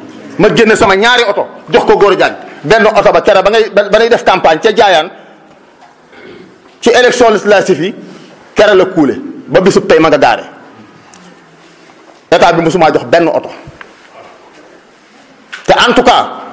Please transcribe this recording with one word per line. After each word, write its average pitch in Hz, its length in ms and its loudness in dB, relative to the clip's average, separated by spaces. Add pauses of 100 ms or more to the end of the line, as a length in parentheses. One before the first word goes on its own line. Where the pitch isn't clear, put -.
(400)
Ma 196 160 2
génne 220 200 2
sama 196 220 0
ñaari 233 320 0
oto, - 180 -4 (240)
jox 185 160 0
ko 214 100 4
Gora 190 200 2
Diagne. 160 200 -2 (280)
Benn 202 220 2
oto 214 260 2
ba 165 80 2
kere 190 220 2
ba 196 80 0
ngay, 220 200 0
ba, 202 180 0
ba 196 100 0
ngay 233 100 0
def 233 160 0
campagne 180 340 2
ca 220 160 0
Jaayaan, 180 340 2 (1700)
ci - 100 0
élection 240 400 2
législative 196 540 0
yi, 202 100 -8 (600)
kere 214 200 2
la 185 120 2
kuule. 156 280 -2 (320)
Ba 147 140 0
bisub 190 260 0
tey 165 140 2
ma 160 80 2
nga 147 100 0
gaare. 123 240 0 (1900)
État 175 200 2
bi 165 100 -2
musuma 160 280 2
jox 147 140 -2
benn 160 240 0
oto. - 220 -6 (2250)
Te 185 60 -2 (160)
en 240 40 -2
tout 247 100 0
cas, 170 240 0 (260)